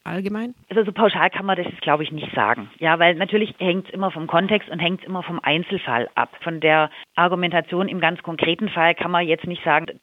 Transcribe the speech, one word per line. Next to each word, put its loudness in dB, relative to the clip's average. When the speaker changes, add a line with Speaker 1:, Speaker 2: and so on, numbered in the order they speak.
Speaker 1:
allgemein? -6
Speaker 2:
Also 2
so -2
pauschal 4
kann -8
man 0
das -4
jetzt, -10
glaube 2
ich, -8
nicht -10
sagen. 2
Ja, 2
weil 6
natürlich -2
hängt's -2
immer -4
vom -8
Kontext 2
und -8
hängt's -2
immer -6
vom -6
Einzelfall -2
ab. 0
Von -6
der 4
Argumentation 0
im -6
ganz -2
konkreten -2
Fall 4
kann -4
man 0
jetzt -2
nicht -8
sagen, 2